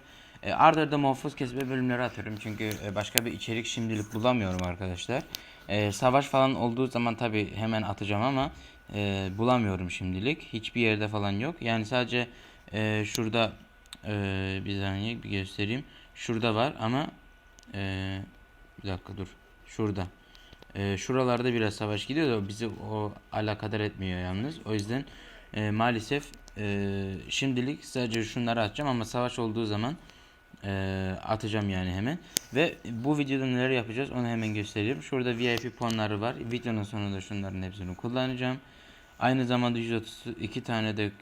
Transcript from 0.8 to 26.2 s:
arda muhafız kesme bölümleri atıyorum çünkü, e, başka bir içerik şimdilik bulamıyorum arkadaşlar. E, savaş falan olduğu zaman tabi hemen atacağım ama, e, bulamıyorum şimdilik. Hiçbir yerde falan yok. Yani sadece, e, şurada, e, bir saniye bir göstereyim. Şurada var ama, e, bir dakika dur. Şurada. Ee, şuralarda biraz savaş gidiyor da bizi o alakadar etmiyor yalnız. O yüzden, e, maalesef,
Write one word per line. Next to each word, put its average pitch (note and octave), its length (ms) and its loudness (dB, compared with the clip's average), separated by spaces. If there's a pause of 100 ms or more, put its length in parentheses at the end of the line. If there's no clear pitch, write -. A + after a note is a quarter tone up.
arda D3 160 2
muhafız C#3 380 2
kesme B2+ 340 -4
bölümleri B2+ 320 0
atıyorum G#2+ 380 -4
çünkü, G#2+ 320 -4 (140)
e, G2+ 100 -4
başka G#2 300 2
bir A#2+ 80 -2
içerik A2+ 320 -2
şimdilik A2 480 -2
bulamıyorum G#2+ 500 2
arkadaşlar. F#2 600 -4 (440)
E, G#2 240 2
savaş C3 340 4
falan C3+ 300 4
olduğu A#2+ 320 2
zaman A#2+ 280 2
tabi G#2+ 400 0
hemen A2 260 0
atacağım G2+ 420 0
ama, C3+ 280 2 (420)
e, G2 440 0
bulamıyorum G#2 540 2
şimdilik. G2 500 -2 (120)
Hiçbir A#2 280 -2
yerde G#2+ 260 4
falan G2+ 240 0
yok. B2+ 300 -2
Yani A2+ 240 2
sadece, B2 420 2 (460)
e, G#2+ 320 2
şurada, A2 460 2 (540)
e, G2 600 -2
bir G2 160 -2
saniye G2+ 420 -2
bir G#2+ 60 -10
göstereyim. G2+ 540 -2 (320)
Şurada A2+ 400 2
var B2 240 4
ama, B2 280 2 (680)
e, F#2+ 460 -2 (640)
bir G2 60 -4
dakika G2 280 -6
dur. F#2+ 100 -6 (380)
Şurada. G2 420 0 (680)
Ee, G2 220 2
şuralarda B2 560 2
biraz A2 200 2
savaş G#2 320 -2
gidiyor D3+ 260 2
da G#2 160 0
bizi G#2+ 200 -4
o G#2 460 -4 (180)
alakadar G#2+ 480 -2
etmiyor F#2+ 400 -2
yalnız. G2 460 -4
O G#2+ 80 0
yüzden, A2 320 -2 (480)
e, G#2+ 180 0
maalesef, A#2 560 2 (300)